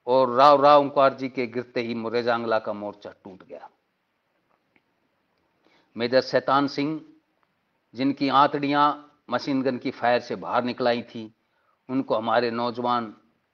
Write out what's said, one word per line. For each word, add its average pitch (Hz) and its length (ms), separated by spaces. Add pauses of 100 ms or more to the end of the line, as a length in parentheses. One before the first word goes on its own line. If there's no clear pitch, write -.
और 127 240
राव 135 320
राव 147 200
मुखर्जी 135 460
के 123 180
गिरते 120 340
ही 117 140
मोरेजांगला 117 640
का 110 140
मोर्चा 104 380
टूट - 320
गया। - 280 (2250)
मेजर 120 240
शैतान 135 480
सिंह, 147 380 (880)
जिनकी 135 340
आंतड़ियां 143 800 (220)
मशीन 131 320
गन 123 160
की 127 120
फायर 120 300
से 117 160
बाहर 98 280
निकल 123 240
आई 120 140
थी, 110 320 (560)
उनको 131 240
हमारे 117 360
नौजवान 120 640 (380)